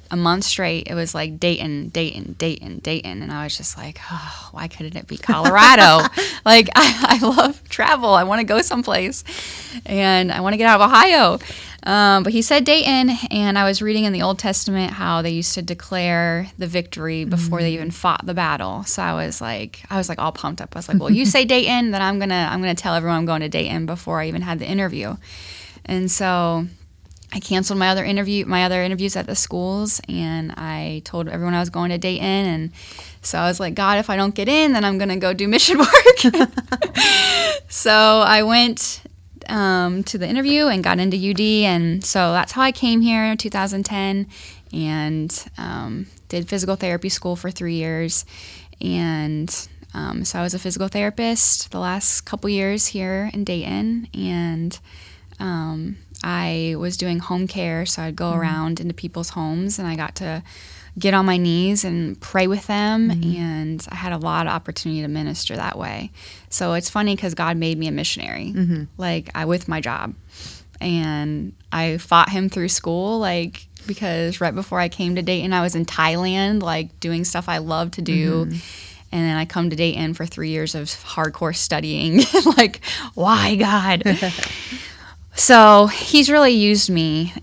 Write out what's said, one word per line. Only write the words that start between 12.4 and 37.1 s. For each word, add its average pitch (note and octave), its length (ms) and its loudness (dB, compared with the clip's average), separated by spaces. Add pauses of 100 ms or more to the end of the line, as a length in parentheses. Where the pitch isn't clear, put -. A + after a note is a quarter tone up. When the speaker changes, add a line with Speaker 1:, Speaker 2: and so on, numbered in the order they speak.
Speaker 1:
said C#4+ 240 4
Dayton, C4+ 460 4 (200)
and G3+ 280 2
I G3+ 60 4
was G3 160 0
reading G#3+ 240 0
in G3+ 80 0
the E3+ 100 -2
Old F#3+ 160 0
Testament F#3+ 540 -2
how E3+ 280 -2
they E3 100 -4
used E3 240 -4
to F#3 60 -6
declare F3 840 -2 (100)
the F#3 100 -6
victory E3 580 -4
before E3+ 360 -2
they E3 100 0
Speaker 2:
Mm. D#3+ 40 -4
Speaker 1:
even E3 160 -6
fought - 340 -2
the F3+ 80 -6
battle. D3 520 -4
So - 180 -6
I E3+ 100 -2
was D#3+ 280 -6
like, A2 480 -10
I G3 80 -4
was, F#3 120 -2
like, E3+ 100 -8
all D#3+ 120 -2
pumped D#3 300 -8
up. - 140 -14
I - 40 -12
was F3 100 -12
like, F3+ 100 4
"Well, D3 120 2
you A#3+ 140 4
say C4 200 4
Speaker 2:
<laughs> B3+ 80 2
Speaker 1:
Dayton, A#3+ 380 2
then G3 100 -2
I'm G3 180 0
gonna, F#3 300 0
I'm F#3 120 -4
gonna F3+ 140 -2
tell E3+ 200 -4
everyone E3+ 240 0
I'm E3+ 60 0
going D#3+ 160 -2
to D3+ 80 -6
Dayton," E3 360 -4
before E3 360 -6
I D#3+ 60 -6
even E3+ 140 -6
had E3+ 180 -6
the - 80 -10
interview. F#3+ 480 -4 (680)
And F#3 260 -2
so F3 540 0 (680)
I G3+ 40 -8
canceled F#3+ 400 -2
my F#3 100 2
other F#3+ 160 0
interview, G3+ 400 -2
my F3+ 200 0
other F3+ 180 0
interviews F#3+ 320 -4
at F#3 120 -6
the - 80 -8
schools, F#3+ 720 -2
and E3 480 -6
I D#3 480 -8
told E3+ 260 -8
everyone F3 260 -2
I F3 60 0
was F3+ 100 -4
going F3 180 -2
to F3 80 -2
Dayton. F#3 280 -4 (200)
And D#3+ 260 -4 (520)
so - 160 -4
I E3+ 80 0
was F3+ 120 -2
like, E3 160 -6
"God, G3+ 220 2
if G#3+ 120 -2
I G3 80 -2
don't G3 180 0
get G3+ 120 -4
in, D4+ 260 4
then G#3 120 2
I'm G3 120 0
gonna F#3+ 200 -2
go F#3 160 0
do G3 160 -2
mission C4 280 4
<laughs> D4 80 6
work." - 40 4 (340)
<laughs> C4 260 6 (1200)